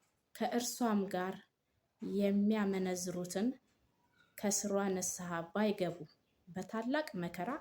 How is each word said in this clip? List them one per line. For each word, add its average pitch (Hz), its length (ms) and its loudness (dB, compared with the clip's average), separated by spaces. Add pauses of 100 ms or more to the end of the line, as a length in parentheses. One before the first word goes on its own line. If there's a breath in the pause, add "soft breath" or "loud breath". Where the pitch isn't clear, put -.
(360)
ከእርሷም 226 720 2
ጋር 185 260 -2 (680)
የሚያመነዝሩትን 190 1500 2 (920)
ከስሯ 202 400 0 (120)
ንስሐ 185 400 -2 (180)
ባይገቡ 202 500 2 (500)
በታላቅ 233 680 -2
መከራ 175 340 -2 (120)